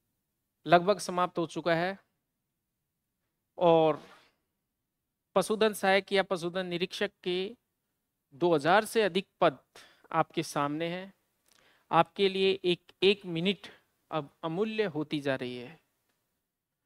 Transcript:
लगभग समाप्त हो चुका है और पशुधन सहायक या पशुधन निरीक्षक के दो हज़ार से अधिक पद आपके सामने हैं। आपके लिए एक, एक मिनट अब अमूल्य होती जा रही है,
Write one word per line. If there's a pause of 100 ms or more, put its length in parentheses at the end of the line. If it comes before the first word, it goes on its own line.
(680)
लगभग
समाप्त
हो
चुका
है (1600)
और (1300)
पशुधन
सहायक
या
पशुधन
निरीक्षक (100)
के (800)
दो
हज़ार
से
अधिक (120)
पद (540)
आपके
सामने
हैं। (760)
आपके
लिए
एक, (100)
एक
मिनट (440)
अब
अमूल्य
होती
जा
रही
है, (1040)